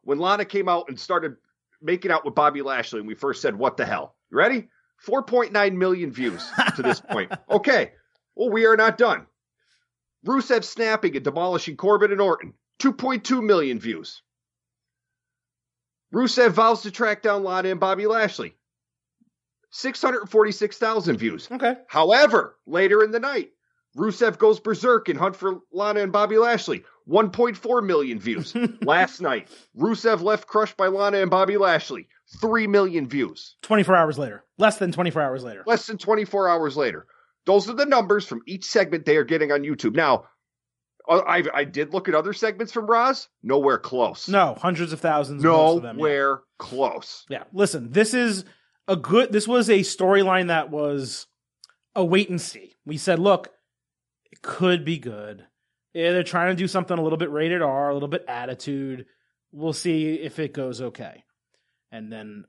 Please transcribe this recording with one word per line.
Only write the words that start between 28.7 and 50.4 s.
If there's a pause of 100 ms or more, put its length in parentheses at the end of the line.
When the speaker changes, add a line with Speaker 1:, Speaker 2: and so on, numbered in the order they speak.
Speaker 1:
Last
night, (280)
Rusev
left
crushed
by
Lana
and
Bobby
Lashley. (320)
Three
million
views.
Speaker 2:
Twenty-four
hours
later. (120)
Less
than
twenty-four
hours
later.
Speaker 1:
Less
than
twenty-four
hours
later. (380)
Those
are
the
numbers
from
each
segment
they
are
getting
on
YouTube.
Now, (840)
Oh,
I, (100)
I
did
look
at
other
segments
from
Raws. (140)
Nowhere
close.
Speaker 2:
No,
hundreds
of
thousands,
most
of
them,
yeah.
Speaker 1:
Nowhere (180)
close.
Speaker 2:
Yeah,
listen,
this
is (420)
a
good,
this
was
a
storyline